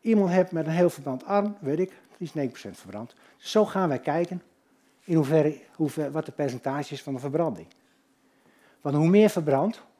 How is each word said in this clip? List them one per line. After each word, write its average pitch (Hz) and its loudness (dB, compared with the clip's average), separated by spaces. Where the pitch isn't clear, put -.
iemand 208 4
heb 185 4
met 160 -2
een 160 -2
heel 175 4
verbrand 139 -8
arm, 202 0
weet 151 -2
ik, 185 -2
die - -16
is - -14
negen 139 -4
procent - -16
verbrand. 104 -14
Dus - -16
zo 214 4
gaan 190 0
wij 131 -2
kijken 175 -4
in 170 0
hoeverre, 151 2
hoever, 147 -4
wat 156 -6
de 135 -14
percentage 139 -6
is 135 -12
van 139 -8
de 127 -8
verbranding. 143 -4
Want 147 -2
hoe 156 4
meer 202 6
verbrand 156 0